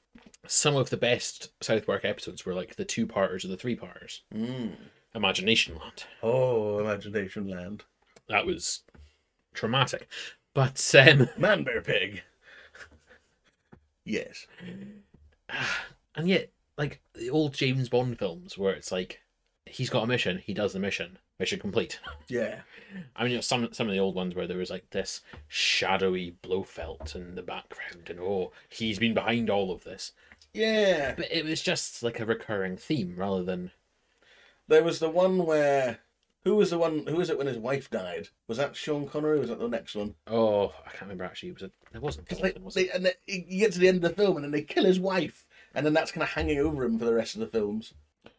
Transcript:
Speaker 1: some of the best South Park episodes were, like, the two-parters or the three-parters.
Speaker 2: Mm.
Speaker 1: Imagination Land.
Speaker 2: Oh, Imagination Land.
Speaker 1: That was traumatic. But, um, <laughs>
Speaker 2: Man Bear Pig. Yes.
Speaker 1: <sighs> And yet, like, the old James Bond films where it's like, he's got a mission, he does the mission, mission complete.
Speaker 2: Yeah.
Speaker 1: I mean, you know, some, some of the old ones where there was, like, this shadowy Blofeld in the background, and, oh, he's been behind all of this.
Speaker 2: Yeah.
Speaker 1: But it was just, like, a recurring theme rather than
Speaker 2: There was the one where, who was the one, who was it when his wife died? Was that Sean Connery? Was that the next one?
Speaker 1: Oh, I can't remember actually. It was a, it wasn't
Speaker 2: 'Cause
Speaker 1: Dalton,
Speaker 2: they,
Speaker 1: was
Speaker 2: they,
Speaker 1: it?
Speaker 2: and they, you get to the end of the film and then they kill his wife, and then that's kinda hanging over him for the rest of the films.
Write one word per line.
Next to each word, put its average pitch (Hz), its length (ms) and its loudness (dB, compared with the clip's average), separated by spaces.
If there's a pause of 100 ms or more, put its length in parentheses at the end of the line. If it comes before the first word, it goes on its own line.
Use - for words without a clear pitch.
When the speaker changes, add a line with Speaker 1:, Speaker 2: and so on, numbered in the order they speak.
(480)
Speaker 1:
some - 280 4
of - 140 2
the 117 80 -2
best - 540 -2 (100)
South 110 240 0
Park 98 180 0
episodes 101 400 -6
were, 90 120 -4
like, 90 200 -6
the 101 80 -6
two-parters 95 640 0
or 92 40 -6
the 92 80 -6
three-parters. - 680 -8 (100)
Speaker 2:
Mm. 113 440 -6 (360)
Speaker 1:
Imagination 95 640 2
Land. - 280 -16 (180)
Speaker 2:
Oh, 113 560 2
Imagination 101 680 -4
Land. 95 360 -10 (460)
Speaker 1:
That 104 180 2
was - 340 -2 (720)
traumatic. 123 540 0 (480)
But, - 420 2
um, 139 360 10
<laughs> - 40 -12
Speaker 2:
Man 180 260 2
Bear 120 200 -2
Pig. 101 400 -2 (1800)
Yes. - 420 -6 (1040)
Speaker 1:
<sighs> - 80 -6 (580)
And 156 120 -2
yet, 185 220 2 (300)
like, 147 200 -4 (140)
the - 160 -8
old 151 240 2
James 131 360 0
Bond 123 280 0
films 90 400 -6
where 95 160 2
it's - 180 -8
like, 92 300 -4 (460)
he's - 240 -6
got 113 120 2
a 113 40 0
mission, 104 360 0
he - 120 -8
does 101 180 0
the 95 60 -4
mission, 95 400 -4 (200)
mission 95 200 -2
complete. - 400 -4 (280)
Speaker 2:
Yeah. 113 340 -4 (540)
Speaker 1:
I - 60 -6
mean, 123 120 0
you 123 40 -2
know, - 40 -4
some, 120 300 0
some - 160 -2
of 101 60 0
the 95 60 2
old 95 160 2
ones 92 180 -2
where 87 140 -4
there 90 100 -4
was, 92 140 -4
like, 92 180 -12
this - 320 -6 (260)
shadowy 92 840 0 (100)
Blofeld - 720 -6
in 90 220 -12
the 92 80 -10
background, - 680 -12
and, 87 100 -10
oh, 92 320 -2 (160)
he's 110 300 -4
been 113 160 2
behind 110 380 0
all 98 200 2
of 87 120 -8
this. - 300 -14 (420)
Speaker 2:
Yeah. 202 600 2
Speaker 1:
But - 160 -6
it 160 140 -2
was 156 160 -2
just, - 400 -2
like, 117 180 -2
a 113 60 -4
recurring 101 520 -2
theme 98 380 -2
rather 95 280 0
than 90 260 -4 (1000)
Speaker 2:
There 156 160 8
was 165 140 0
the 160 120 0
one 180 360 4
where, 139 540 4 (460)
who 208 100 4
was 190 160 6
the 170 80 0
one, 160 260 2
who 151 120 -2
was 180 120 0
it 143 80 0
when 139 100 -2
his 117 120 -4
wife 135 320 -4
died? 90 380 -6 (180)
Was 113 100 -4
that 127 180 -2
Sean 147 320 -4
Connery? 151 320 2
Was 135 100 -2
that 113 100 -6
the 117 80 -4
next 120 260 -6
one? 104 220 -6 (100)
Speaker 1:
Oh, 107 480 4 (120)
I - 40 -16
can't - 140 -16
remember 92 220 -10
actually. 90 240 -12
It 90 120 -14
was - 20 -10
a, 95 80 -14 (220)
it 113 80 -12
wasn't - 260 -6
Speaker 2:
'Cause - 120 -6
Speaker 1:
Dalton, 185 220 -2
Speaker 2:
they, - 40 -16
Speaker 1:
was 190 80 -12
Speaker 2:
they, 185 120 2
Speaker 1:
it? 185 100 -6
Speaker 2:
and 185 100 -2
they, 180 80 4 (140)
you 185 320 -6
get 208 140 4
to 180 60 -4
the 180 80 10
end 185 160 8
of 170 60 4
the 165 120 -2
film 190 160 4
and 143 80 -6
then 143 60 -6
they 151 120 0
kill - 220 2
his 185 140 6
wife, 185 460 -2 (300)
and 139 100 0
then 156 80 4
that's 156 180 2
kinda 151 140 -2
hanging 151 340 0
over 147 260 2
him 113 120 0
for 113 80 -2
the 117 80 4
rest 113 220 0
of 110 60 -6
the 110 60 -4
films. 110 460 -4 (460)